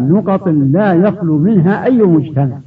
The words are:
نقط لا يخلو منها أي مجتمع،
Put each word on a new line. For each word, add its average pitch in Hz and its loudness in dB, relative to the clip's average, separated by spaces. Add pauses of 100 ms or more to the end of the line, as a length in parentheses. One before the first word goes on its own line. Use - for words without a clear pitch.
نقط 196 -2
لا 160 0
يخلو 180 0
منها 185 0
أي 247 2
مجتمع، 143 0